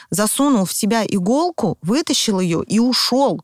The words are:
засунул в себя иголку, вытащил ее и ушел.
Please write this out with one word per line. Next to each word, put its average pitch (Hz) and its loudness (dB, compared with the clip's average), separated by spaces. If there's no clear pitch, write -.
засунул 214 2
в - -4
себя 220 0
иголку, 233 -2
вытащил 226 0
ее 170 0
и - -2
ушел. 247 2